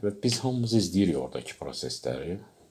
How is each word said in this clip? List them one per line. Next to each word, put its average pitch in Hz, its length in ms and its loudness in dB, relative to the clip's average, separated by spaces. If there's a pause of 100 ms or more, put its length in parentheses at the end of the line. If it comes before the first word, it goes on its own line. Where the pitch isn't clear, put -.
və 104 200 0
biz 120 200 2
hamımız 120 380 0
izləyirik 90 400 4
oradakı - 400 -8
prosesləri. 69 800 -6 (300)